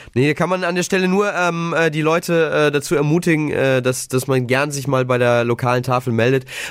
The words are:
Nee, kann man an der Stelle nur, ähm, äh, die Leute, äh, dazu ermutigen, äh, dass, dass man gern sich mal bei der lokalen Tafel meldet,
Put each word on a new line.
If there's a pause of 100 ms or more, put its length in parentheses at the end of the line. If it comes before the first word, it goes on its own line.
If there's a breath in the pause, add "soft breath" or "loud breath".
(140 loud breath)
Nee,
kann
man
an
der
Stelle
nur,
ähm,
äh,
die
Leute,
äh,
dazu
ermutigen,
äh,
dass,
dass
man
gern
sich
mal
bei
der
lokalen
Tafel
meldet, (240 loud breath)